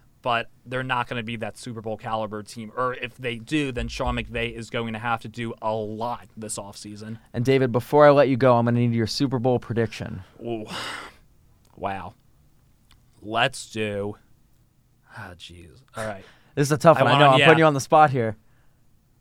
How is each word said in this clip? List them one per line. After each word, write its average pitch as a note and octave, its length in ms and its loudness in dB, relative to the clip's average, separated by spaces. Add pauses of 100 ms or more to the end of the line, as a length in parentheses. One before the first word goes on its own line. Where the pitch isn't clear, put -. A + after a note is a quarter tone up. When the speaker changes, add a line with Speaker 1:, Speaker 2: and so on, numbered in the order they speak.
(220)
Speaker 1:
but A#2 280 -2 (160)
they're B2+ 180 -6
not B2+ 260 -4
gonna B2 140 -6
be A#2 140 -8
that G#2+ 200 -10
Super A2+ 240 -12
Bowl G#2+ 160 -8
caliber A2 460 -6
team. G#2+ 340 -16
Or B2+ 160 -2
if B2 240 -12
they A#2+ 200 -8
do, C#3 340 -4
then A#2 160 -6
Sean B2 280 -4
McVay A#2 380 -6
is A2+ 160 -12
going A2+ 240 -6
to A2 60 -8
have A#2 220 -4
to B2 60 -14
do A2+ 340 -8
a A2 120 -2
lot A2 540 -6 (100)
this G#2+ 200 -10
offseason. G#2 600 -14 (160)
Speaker 2:
And A#2+ 100 -2
David, C3 280 4
before D3 360 6
I D3 40 10
let C#3 180 6
you C3 80 2
go, B2 200 4
I'm A#2 80 2
gonna A#2+ 140 2
need A#2+ 140 0
your A2+ 140 0
Super C3+ 320 -2
Bowl A#2+ 200 2
prediction. A2 640 -6 (200)
Speaker 1:
Ooh. A2+ 260 -8 (1080)
Wow. F#2 380 -8 (1120)
Let's A#2 460 -4
do, G#2 480 -6 (1000)
ah, G2+ 200 -16
jeez. F2 460 -20 (140)
All A2 100 -8
right. G2 180 -12 (320)
Speaker 2:
This C#3+ 120 0
is C#3 40 0
a D3+ 60 2
tough D#3+ 200 8
Speaker 1:
I C3+ 60 4
Speaker 2:
one. B2 40 4
I A#2+ 60 4
Speaker 1:
went C#3 80 4
Speaker 2:
know. C#3+ 60 8
Speaker 1:
on, C3+ 80 8
Speaker 2:
I'm C3+ 40 6
Speaker 1:
yeah. C#3+ 60 6
Speaker 2:
putting D#3+ 140 8
you D#3+ 60 6
on D3+ 100 4
the C3+ 40 -2
spot D#3 300 6
here. A#2 260 -2 (840)